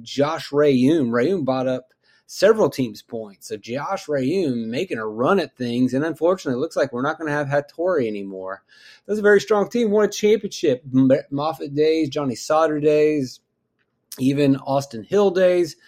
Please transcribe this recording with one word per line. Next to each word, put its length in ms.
Josh 480
Reaume. 580
Reaume 360
bought 220
up 260
several 420
teams' 320
points. 460
So 100
Josh 480
Reaume 640
making 320
a 80
run 320
at 180
things, 380
and 100
unfortunately, 540
it 20
looks 140
like 180
we're 80
not 160
gonna 140
have 160
Hattori 580
anymore. 580
That's 100
a 60
very 180
strong 260
team. 220
Won 160
a 40
championship. 720
M-, 160
Moffitt 420
days, 360
Johnny 260
Sauter 440
days, 600
even 380
Austin 460
Hill 280
days. 440